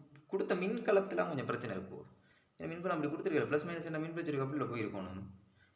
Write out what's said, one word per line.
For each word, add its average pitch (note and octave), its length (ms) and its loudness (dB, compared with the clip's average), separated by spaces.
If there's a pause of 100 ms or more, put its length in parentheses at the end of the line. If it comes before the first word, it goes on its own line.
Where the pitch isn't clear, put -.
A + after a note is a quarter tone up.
(260)
கொடுத்த G3 280 2
மின்கலத்துல F#3+ 760 2
கொஞ்சம் C3+ 180 -2
பிரச்சனை A#2 300 -2
இருக்கு. F#2+ 220 -8 (600)
ஏன்னா D#3+ 80 -6
மின்கலம் F3 280 -2
அப்படி D3 120 2
கொடுத்துருக்கல, D3 400 2
பிளஸ் D3 180 2
மைனஸ் E3+ 180 -4
என்ன D#3+ 140 -2
மின் E3 140 -2
பிரச்சனை D3+ 280 0
அப்படில C3+ 260 0
போயிருக்கணும். G2 560 -4 (540)